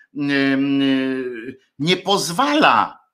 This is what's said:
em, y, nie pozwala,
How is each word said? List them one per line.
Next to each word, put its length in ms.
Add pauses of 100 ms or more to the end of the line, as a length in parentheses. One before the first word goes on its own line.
(180)
em, 640
y, 760 (220)
nie 180
pozwala, 1040 (140)